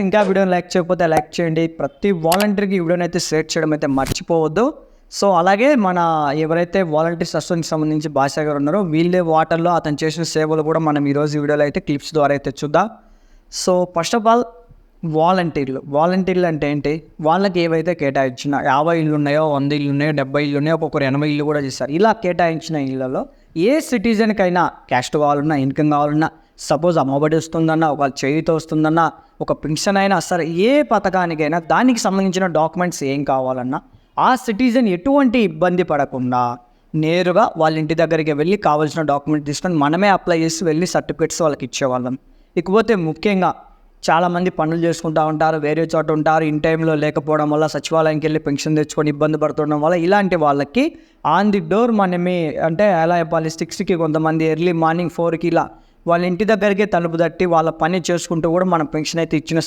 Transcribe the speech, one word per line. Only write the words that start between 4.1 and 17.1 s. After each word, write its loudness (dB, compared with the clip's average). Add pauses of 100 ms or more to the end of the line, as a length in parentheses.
So, 2 (120)
అలాగే 4 (160)
మన 0 (440)
ఎవరైతే 0 (120)
వాలంటీర్స్ -2
అసోసియేషన్కి -4
సంబంధించి -2
భాషా 0
గారు -2
ఉన్నారో, 0 (140)
వీళ్ళే 2 (100)
వాటర్లో 2
అతను -4
చేసిన -2 (100)
సేవలు 0
కూడా 0
మనం 0
ఈరోజు 0
ఈ -2
వీడియోలో 2
అయితే -4
క్లిప్స్ -4
ద్వారా 4
అయితే -6
చూద్దాం. 0 (800)
So, 2 (220)
first -2
of -8
all, 4 (760)
వాలంటీర్లు. 0 (140)
వాలంటీర్లు 2
అంటే -2
ఏంటి? -2 (340)